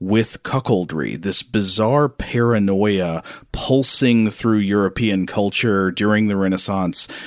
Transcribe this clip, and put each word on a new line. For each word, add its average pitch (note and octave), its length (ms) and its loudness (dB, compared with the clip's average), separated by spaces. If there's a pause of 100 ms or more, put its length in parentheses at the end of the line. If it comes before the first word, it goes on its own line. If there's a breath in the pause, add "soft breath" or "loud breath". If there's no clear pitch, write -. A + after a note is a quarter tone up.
with G#2+ 420 0
cuckoldry, E2 800 -2
this F#2+ 220 -4
bizarre A2 680 0
paranoia G2 1120 0 (300 loud breath)
pulsing B2 760 2
through A2 280 0
European G2 680 0
culture G2 640 0
during G#2+ 360 2
the G2+ 80 0
Renaissance F#2+ 720 -2 (200 loud breath)